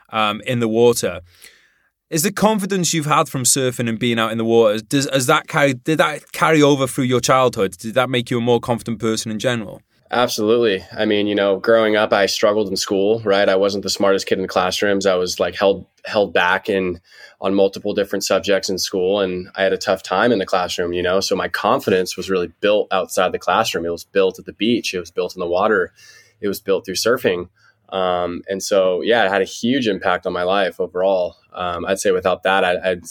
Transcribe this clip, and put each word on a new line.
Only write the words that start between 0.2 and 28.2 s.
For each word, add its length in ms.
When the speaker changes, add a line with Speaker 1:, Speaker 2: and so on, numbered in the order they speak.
Speaker 1:
in 140
the 80
water. 520
Is 140
the 100
confidence 640
you've 120
had 220
from 160
surfing 440
and 100
being 200
out 140
in 60
the 60
water, 360
does, 320
has 140
that 220
carry, 260
did 240
that 340
carry 300
over 240
through 180
your 160
childhood? 580
Did 160
that 160
make 200
you 80
a 40
more 180
confident 400
person 300
in 80
general? 440
Speaker 2:
Absolutely. 720
I 80
mean, 220
you 80
know, 220
growing 400
up, 160
I 140
struggled 420
in 80
school, 480
right? 240
I 80
wasn't 260
the 80
smartest 360
kid 120
in 80
classrooms. 580
I 120
was, 240
like, 160
held, 280
held 280
back 360
in, 320
on 160
multiple 360
different 320
subjects 460
in 80
school, 420
and 360
I 80
had 80
a 40
tough 280
time 260
in 80
the 80
classroom, 460
you 100
know? 160
So 160
my 140
confidence 680
was 140
really 300
built 320
outside 400
the 80
classroom. 440
It 60
was 140
built 340
at 80
the 60
beach. 420
It 60
was 100
built 240
in 60
the 60
water. 460
It 60
was 140
built 260
through 80
surfing. 540
Um, 600